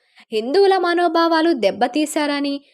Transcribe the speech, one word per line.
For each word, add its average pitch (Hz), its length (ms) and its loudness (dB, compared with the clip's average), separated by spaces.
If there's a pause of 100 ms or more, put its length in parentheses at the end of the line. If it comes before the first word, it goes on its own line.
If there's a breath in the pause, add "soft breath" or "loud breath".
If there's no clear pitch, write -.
(320 soft breath)
హిందువుల 339 440 2
మనోభావాలు 339 760 2
దెబ్బతీశారని, 285 1080 -2 (140)